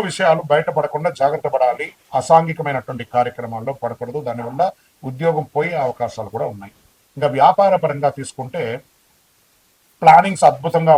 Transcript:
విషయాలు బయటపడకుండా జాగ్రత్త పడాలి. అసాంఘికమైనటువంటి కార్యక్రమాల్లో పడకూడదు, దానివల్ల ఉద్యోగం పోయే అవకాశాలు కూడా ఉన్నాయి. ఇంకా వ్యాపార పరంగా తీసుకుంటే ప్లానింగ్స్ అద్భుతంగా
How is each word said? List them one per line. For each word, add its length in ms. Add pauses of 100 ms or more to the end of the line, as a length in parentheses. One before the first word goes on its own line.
విషయాలు 440
బయటపడకుండా 580 (100)
జాగ్రత్త 360
పడాలి. 320 (320)
అసాంఘికమైనటువంటి 840 (100)
కార్యక్రమాల్లో 640
పడకూడదు, 480
దానివల్ల 320 (480)
ఉద్యోగం 360 (100)
పోయే 200 (100)
అవకాశాలు 500
కూడా 180
ఉన్నాయి. 200 (420)
ఇంకా 180
వ్యాపార 460
పరంగా 280 (100)
తీసుకుంటే 420 (1400)
ప్లానింగ్స్ 460
అద్భుతంగా 500